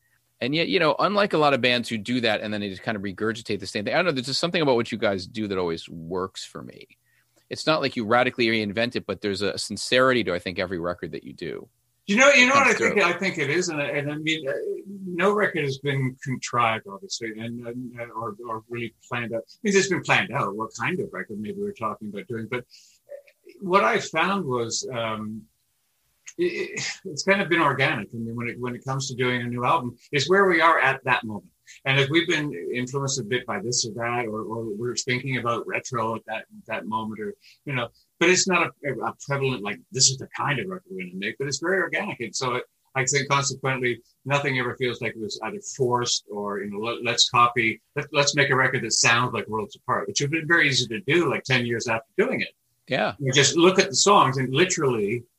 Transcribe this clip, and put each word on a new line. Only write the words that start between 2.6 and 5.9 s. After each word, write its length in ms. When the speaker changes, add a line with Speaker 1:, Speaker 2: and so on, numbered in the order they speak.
Speaker 1:
they 80
just 140
kind 140
of 60
regurgitate 580
the 60
same 180
thing, 100
I 40
don't 80
know, 60
there's 140
just 140
something 200
about 140
what 180
you 60
guys 280
do 220
that 80
always 320
works 560